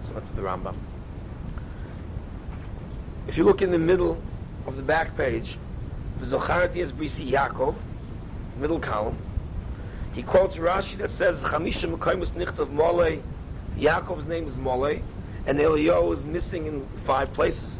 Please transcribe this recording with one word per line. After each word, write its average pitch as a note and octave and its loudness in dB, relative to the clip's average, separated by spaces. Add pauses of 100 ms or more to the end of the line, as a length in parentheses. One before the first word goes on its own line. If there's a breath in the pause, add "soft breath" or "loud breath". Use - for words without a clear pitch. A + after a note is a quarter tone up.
So - -6
that's - -8
the G#2 -2
Rambam. F#2 -2 (2500 loud breath)
If - -4
you E3 6
look G3 8
in F#3 4
the E3+ 4
middle E3+ 4 (460)
of C3 -6
the C3+ -6
back D3+ 2
page, C3+ 0 (640)
"V'zocharti D#3+ 2
es E3 -2
brisi C#3 -4
Yaakov," C3+ 2 (840)
middle D3+ 0
column, A2 0 (960 loud breath)
he - -4
quotes - 4
Rashi F#3 0
that G3+ -2
says, F3 2
"Chamisha E3 0
mekaymus F3 0
nichtav E3 -2
Molei." D#3+ 4 (560)
Yaakov's D#3+ 2
name E3 -2
is C3 -6
Molei, C3 0 (440 loud breath)
and C#3+ 4
Eliyahu D#3+ 6
is C#3 -4
missing D#3+ -2
in C#3+ -4 (200)
five C3+ 2
places. - 0